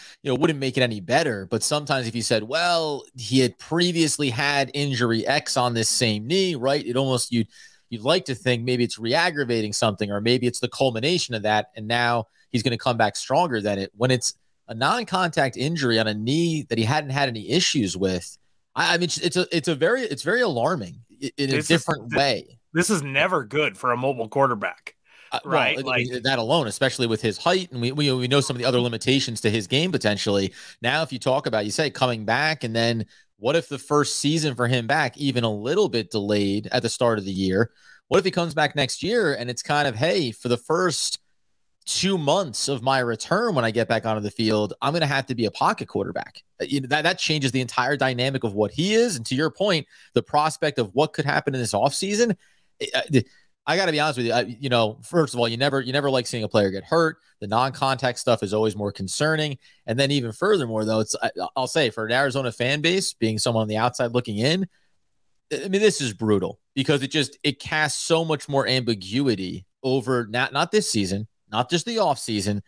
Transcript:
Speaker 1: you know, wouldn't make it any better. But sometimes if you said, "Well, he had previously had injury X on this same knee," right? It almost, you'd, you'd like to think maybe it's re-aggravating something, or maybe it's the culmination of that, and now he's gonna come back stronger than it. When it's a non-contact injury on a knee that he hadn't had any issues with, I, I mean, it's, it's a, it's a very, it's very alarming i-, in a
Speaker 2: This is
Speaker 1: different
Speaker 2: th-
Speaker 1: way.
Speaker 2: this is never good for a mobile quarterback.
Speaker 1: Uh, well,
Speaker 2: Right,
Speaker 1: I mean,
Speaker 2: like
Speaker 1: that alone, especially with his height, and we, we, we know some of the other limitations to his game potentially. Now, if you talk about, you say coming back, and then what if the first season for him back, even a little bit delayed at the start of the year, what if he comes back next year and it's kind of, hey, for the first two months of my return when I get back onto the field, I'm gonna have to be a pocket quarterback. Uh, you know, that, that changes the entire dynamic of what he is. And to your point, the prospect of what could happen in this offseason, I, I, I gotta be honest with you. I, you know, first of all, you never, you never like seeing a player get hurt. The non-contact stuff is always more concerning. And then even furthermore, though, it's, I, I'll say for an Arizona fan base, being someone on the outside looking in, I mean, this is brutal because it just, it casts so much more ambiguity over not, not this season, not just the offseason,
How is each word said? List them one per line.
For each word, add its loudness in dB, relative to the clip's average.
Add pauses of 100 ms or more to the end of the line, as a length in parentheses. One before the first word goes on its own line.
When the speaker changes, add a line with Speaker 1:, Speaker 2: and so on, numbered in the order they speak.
(240)
Speaker 1:
you 0
know, 4
wouldn't 2
make -4
it 4
any 2
better. 0
But -2
sometimes 0
if -6
you -2
said, 2
"Well, 0 (120)
he 0
had 2
previously 0
had 2
injury 0
X 0
on 2
this 0
same 0
knee," 0
right? 0
It -4
almost, 0
you'd, 2 (440)
you'd -10
like 2
to -6
think -2
maybe 0
it's -2
re-aggravating -2
something, 0
or -2
maybe 2
it's -4
the -4
culmination -2
of -6
that, 2 (100)
and -10
now 0 (240)
he's -2
gonna -2
come 0
back 2
stronger 0
than -2
it. -8
When 0
it's 0 (320)
a -14
non-contact 0
injury 0
on 0
a -2
knee 0
that 0
he 2
hadn't 0
had 0
any -8
issues 0
with, -2 (380)
I, 2
I 4
mean, 0
it's, -4
it's -2
a, 2 (100)
it's -2
a 0
very, 2
it's -6
very 0
alarming -2 (200)
i-, -6
in -2
a 0
Speaker 2:
This 0
is -4
Speaker 1:
different 0
Speaker 2:
th- 0
Speaker 1:
way. -2 (140)
Speaker 2:
this 0
is 2
never 0
good -2
for 0
a 2
mobile -2
quarterback. -2 (340)
Speaker 1:
Uh, -4
well, -4
Speaker 2:
Right, 2
Speaker 1:
I -6
mean, -8
Speaker 2:
like -2
Speaker 1:
that 2
alone, 2
especially 0
with 0
his 0
height, 0
and -8
we, 0
we, 0
we 0
know 4
some -2
of -8
the -2
other 2
limitations 0
to 2
his -2
game 0
potentially. 0 (280)
Now, 0
if -6
you -8
talk 0
about, 0
you -4
say -2
coming -2
back, 0
and -6
then 0 (340)
what 0
if -2
the -8
first 0
season 0
for 0
him 0
back, 0
even 0
a 0
little 0
bit -4
delayed 0
at 0
the -2
start 2
of -6
the -6
year, 2 (340)
what 4
if 4
he 0
comes -2
back 0
next -2
year 2
and -6
it's -8
kind 0
of, -4
hey, 0
for -8
the 2
first -2 (680)
two 0
months 0
of -4
my 2
return 0
when 2
I 2
get 0
back 0
onto 0
the -4
field, 0
I'm 0
gonna 0
have -2
to -6
be -2
a 0
pocket -2
quarterback. -6 (180)
Uh, -4
you -2
know, -8
that, 0
that 2
changes 0
the 0
entire 0
dynamic 0
of -4
what 2
he 0
is. 4
And -10
to -4
your 0
point, 0 (280)
the 4
prospect 0
of -2
what 4
could -2
happen 0
in -2
this -2
offseason, 0 (440)
I, -4 (280)
I, 6 (440)
I 2
gotta 2
be 0
honest 0
with -2
you. 0
I, 2
you -8
know, 2
first 0
of -2
all, 4
you -2
never, 0
you -4
never 2
like 2
seeing -4
a -4
player 4
get -8
hurt. 2 (240)
The -8
non-contact 0
stuff 2
is -2
always 2
more -4
concerning. -2 (280)
And -2
then 2
even 0
furthermore, 0
though, 2
it's, -2
I, -2 (260)
I'll 0
say 2
for -6
an -2
Arizona 0
fan -2
base, 0
being 0
someone 0
on -2
the -2
outside 0
looking -2
in, 0 (840)
I -6
mean, 2
this 4
is -2
brutal 2 (160)
because 2
it -4
just, -2
it -2
casts 0
so 2
much -2
more 2
ambiguity 0 (160)
over 0
not, -2
not 0
this 2
season, 0 (240)
not -2
just 0
the -6
offseason, 0